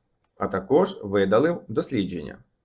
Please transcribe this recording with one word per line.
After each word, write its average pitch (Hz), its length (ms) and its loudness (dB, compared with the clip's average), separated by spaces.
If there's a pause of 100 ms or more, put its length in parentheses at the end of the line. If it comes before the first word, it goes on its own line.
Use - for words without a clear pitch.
(380)
а 98 80 -2
також 165 560 0
видалив 104 680 2
дослідження. 95 680 -4 (260)